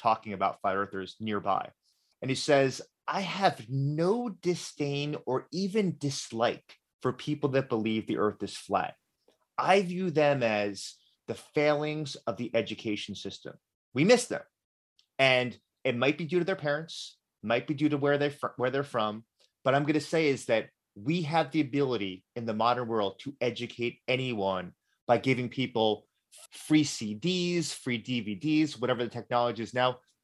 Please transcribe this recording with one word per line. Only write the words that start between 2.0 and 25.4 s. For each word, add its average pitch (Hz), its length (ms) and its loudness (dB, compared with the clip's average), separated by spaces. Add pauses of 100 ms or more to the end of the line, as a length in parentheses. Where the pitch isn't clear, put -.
And 131 100 -4
he 131 40 0
says, 135 480 4 (240)
"I 165 140 -2
have 175 500 0
no 160 580 0
disdain 147 960 -4
or 127 280 -2
even 190 460 0
dislike 117 760 -2 (260)
for 127 120 0
people 147 380 -2
that 135 200 0
believe 110 360 0
the 110 120 -2
earth 104 240 0
is 98 140 -8
flat. - 380 -2 (640)
I 185 260 4
view 180 280 -2
them 143 320 4
as 104 520 0 (340)
the 113 60 -4
failings 151 840 0 (100)
of 113 100 -2
the 120 180 -6
education 107 600 -2
system. - 400 -12 (400)
We 139 100 4
miss 233 220 6
them. - 160 -6 (760)
And 127 380 4 (280)
it 127 120 2
might 139 220 2
be 170 80 -4
due 175 140 0
to 165 40 0
their 190 120 -2
parents, 151 600 -6 (260)
might 120 240 0
be 151 80 -2
due 147 160 2
to 147 60 0
where 143 220 2
they 143 120 2
fr-, 127 260 -8
where 127 140 0
they're 139 120 -2
from. 110 420 -4 (400)
But 131 100 4
I'm 143 100 2
gonna 151 160 2
say 156 280 0
is 131 180 -2
that 110 220 2 (260)
we 151 280 -2
have 151 300 0
the 160 80 2
ability 117 640 -2 (120)
in 120 80 -6
the 113 100 -2
modern 120 340 2
world 104 320 0
to - 200 -12
educate 120 680 -4
anyone 101 640 -2 (340)
by 117 120 4
giving 127 300 0